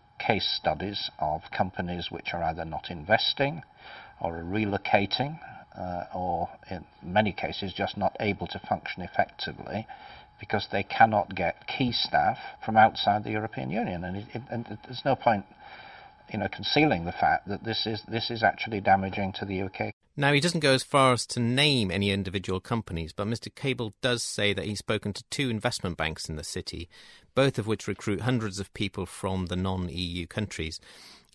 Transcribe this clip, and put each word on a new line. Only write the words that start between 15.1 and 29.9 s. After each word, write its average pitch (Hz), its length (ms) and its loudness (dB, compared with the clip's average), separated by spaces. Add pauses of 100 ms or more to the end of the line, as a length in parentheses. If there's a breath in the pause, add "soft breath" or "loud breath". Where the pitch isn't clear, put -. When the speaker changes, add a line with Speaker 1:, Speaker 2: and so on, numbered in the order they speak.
Speaker 1:
point, 104 280 2 (880 loud breath)
you 113 60 -4
know, 98 120 0
concealing 113 540 2
the 87 80 -4
fact 80 360 2
that 101 160 -6
this 113 220 -2
is, 107 220 -2
this 117 220 -2
is 113 120 -4
actually 104 380 2
damaging 95 540 2
to - 100 -6
the 98 120 -4
U 95 120 -2
K. 107 240 -4 (240)
Speaker 2:
Now, 143 160 4
he 143 80 6
doesn't 170 200 2
go 143 120 6
as 131 100 4
far 135 300 6
as 117 140 2
to - 140 -2
name 123 500 4
any 98 200 4
individual 95 480 0
companies, 85 540 -4
but 101 140 -4
Mister 110 240 -4
Cable 123 500 -4
does 123 220 2
say 104 320 2
that 95 100 -4
he's 104 140 -4
spoken 104 340 -2
to - 120 -8
two 135 260 -2
investment 107 480 -2
banks 78 320 -2
in 80 60 -4
the 73 60 -8
city, - 460 -8 (460 loud breath)
both 135 240 4
of 104 80 -2
which 107 200 -2
recruit 101 360 -2
hundreds 110 360 0
of 98 140 -6
people 98 320 -4
from 95 420 -2
the 90 100 -2
non-E 92 360 0